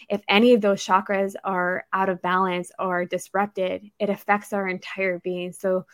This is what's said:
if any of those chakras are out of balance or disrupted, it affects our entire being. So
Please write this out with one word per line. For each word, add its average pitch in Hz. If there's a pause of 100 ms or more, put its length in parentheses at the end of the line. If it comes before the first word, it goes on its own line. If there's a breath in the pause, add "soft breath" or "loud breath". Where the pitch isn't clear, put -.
if 202
any 240
of 226
those 202
chakras 196
are 180
out 190
of 180
balance 180
or 180
disrupted, 190
it 202
affects 208
our 196
entire 185
being. 180
So 185